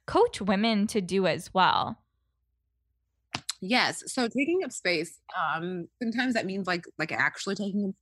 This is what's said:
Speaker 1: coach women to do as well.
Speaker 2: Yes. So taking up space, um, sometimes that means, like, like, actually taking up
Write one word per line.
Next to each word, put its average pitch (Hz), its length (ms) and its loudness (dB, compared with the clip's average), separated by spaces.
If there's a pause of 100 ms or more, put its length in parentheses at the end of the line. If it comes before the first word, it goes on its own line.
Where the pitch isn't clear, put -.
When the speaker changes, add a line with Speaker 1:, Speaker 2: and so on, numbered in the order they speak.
Speaker 1:
coach 466 340 2
women 208 480 2
to 214 140 0
do 185 240 2
as 165 260 0
well. - 460 2 (1600)
Speaker 2:
Yes. 190 440 2
So 247 220 -2
taking 330 360 0
up 262 80 -6
space, 170 480 -2 (180)
um, 170 500 -4 (140)
sometimes 233 340 0
that 220 100 0
means, 190 200 -4
like, 175 200 -2 (120)
like, 156 140 -2
actually 143 440 -2
taking 202 340 -2
up 190 120 -8